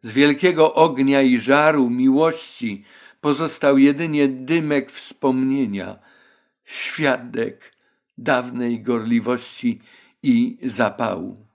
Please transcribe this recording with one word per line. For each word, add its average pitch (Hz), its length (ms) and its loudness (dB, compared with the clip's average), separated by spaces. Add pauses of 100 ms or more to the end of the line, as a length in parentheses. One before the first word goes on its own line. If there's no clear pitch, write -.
Z 113 100 -12
wielkiego 151 600 2
ognia 139 480 2
i 127 160 4
żaru 139 520 2
miłości 131 920 -2 (360)
pozostał 143 580 0
jedynie 143 500 4
dymek 139 640 -2
wspomnienia, 131 1040 -4 (680)
świadek 120 1080 -6 (460)
dawnej 123 640 -4
gorliwości 117 1000 -4 (420)
i 123 400 0
zapału. 104 920 -4